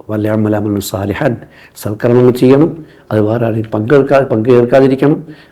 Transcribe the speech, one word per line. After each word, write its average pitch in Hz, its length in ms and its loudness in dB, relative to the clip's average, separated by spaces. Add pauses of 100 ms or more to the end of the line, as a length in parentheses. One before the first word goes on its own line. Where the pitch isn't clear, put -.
(100)
വലയഅമലു 107 680 -2
സാലിഹൻ, 101 540 -4 (420)
സൽക്കർമ്മങ്ങൾ 120 560 0
ചെയ്യണം. 139 380 2 (400)
അത് 110 100 0
വേറെ 110 260 -2
ആരെയും 110 280 -4
പങ്കെടുക്കാ-, 135 500 2
പങ്കുചേർക്കാതിരിക്കണം. 131 920 2 (340)